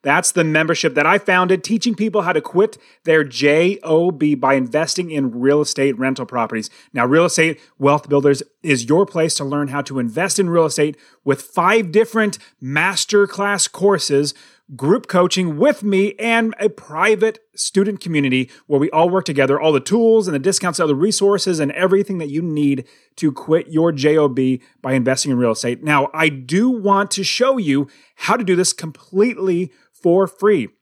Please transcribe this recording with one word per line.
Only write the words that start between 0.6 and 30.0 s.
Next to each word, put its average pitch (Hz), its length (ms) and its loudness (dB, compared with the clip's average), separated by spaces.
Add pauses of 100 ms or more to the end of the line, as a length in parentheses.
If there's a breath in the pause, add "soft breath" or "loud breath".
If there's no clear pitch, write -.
that 147 120 2
I 190 120 4
founded, 185 460 0
teaching 226 320 -2
people 208 260 -2
how 180 100 -2
to 151 100 0
quit 208 340 0 (280 soft breath)
their 160 200 4
J 147 580 2
O 165 300 2
B 147 240 0
by 135 180 2
investing 139 560 -2
in 131 300 -4
real 143 220 2
estate 139 360 -2
rental 131 280 -4
properties. 113 440 -4 (220 soft breath)
Now, 123 140 0
Real 156 180 4
Estate 160 340 0 (200 soft breath)
Wealth 143 300 2
Builders 139 340 2 (200)
is 135 220 0
your 165 220 2
place 165 300 -2
to 147 80 -6
learn 143 240 -4
how 139 140 -4
to 135 160 -6
invest 147 400 -2
in 180 120 0
real 170 160 4
estate 151 300 -2 (280 soft breath)
with 139 180 -2
five 190 480 0
different 214 480 0 (240 soft breath)
masterclass 196 1080 -2
courses, 151 600 0 (420 soft breath)
group 160 320 -2
coaching 180 480 0
with 247 260 0
me, 196 360 0
and 226 420 0
a 208 80 0
private 202 720 -2 (160)
student 196 440 -2
community 135 480 -2 (200 loud breath)
where 143 100 2
we 147 120 0
all 170 200 2
work 185 140 -2
together, 139 360 0
all 156 120 2
the 139 80 2
tools 220 480 2
and 156 60 -4
the 139 40 -2
discounts, 180 400 -2
all 165 80 0
the 147 80 2
resources 196 640 0
and 147 140 -2
everything 190 460 0
that 151 100 -8
you 147 120 -4
need 147 460 -2 (300 soft breath)
to 151 160 -2
quit - 360 -2
your 160 220 2
J 147 260 2
O 147 120 4
B 131 340 0 (180 soft breath)
by 131 120 -4
investing 131 400 0
in 120 60 0
real 120 120 2
estate. 123 320 -4
Now, 147 320 2
I 160 140 0
do 151 420 0
want 202 420 0
to 196 120 -4
show 262 340 0
you 143 300 0 (260 soft breath)
how 214 220 -2
to 240 80 -4
do 180 100 2
this - 180 0
completely 185 1000 -2 (200 soft breath)
for 180 360 2